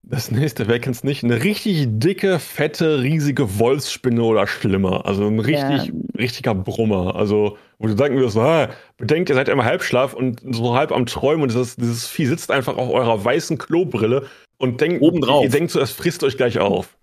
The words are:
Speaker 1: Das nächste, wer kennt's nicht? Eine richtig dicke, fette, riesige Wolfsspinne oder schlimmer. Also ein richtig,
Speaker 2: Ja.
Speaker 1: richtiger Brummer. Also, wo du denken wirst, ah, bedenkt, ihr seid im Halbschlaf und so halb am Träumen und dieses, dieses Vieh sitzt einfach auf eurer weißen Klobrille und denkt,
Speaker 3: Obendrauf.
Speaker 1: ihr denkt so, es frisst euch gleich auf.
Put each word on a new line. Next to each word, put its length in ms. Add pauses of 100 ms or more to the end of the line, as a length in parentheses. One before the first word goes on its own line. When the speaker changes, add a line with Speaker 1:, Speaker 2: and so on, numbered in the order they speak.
(100)
Speaker 1:
Das 200
nächste, 380
wer 100
kennt's 260
nicht? 180
Eine 220
richtig 460
dicke, 480
fette, 640
riesige 560
Wolfsspinne 640
oder 240
schlimmer. 580
Also 220
ein 120
richtig, 500
Speaker 2:
Ja. 40 (240)
Speaker 1:
richtiger 380
Brummer. 600
Also, 440 (200)
wo 100
du 60
denken 240
wirst, 200
ah, 320 (260)
bedenkt, 320
ihr 60
seid 160
im 140
Halbschlaf 500
und 260 (140)
so 200
halb 180
am 120
Träumen 380
und 80
dieses, 260
dieses 300
Vieh 180
sitzt 260
einfach 280
auf 100
eurer 340
weißen 360
Klobrille 680 (320)
und 240
denkt, 220
Speaker 3:
Obendrauf. 420
Speaker 1:
ihr 60
denkt 220
so, 80
es 100
frisst 340
euch 140
gleich 200
auf. 440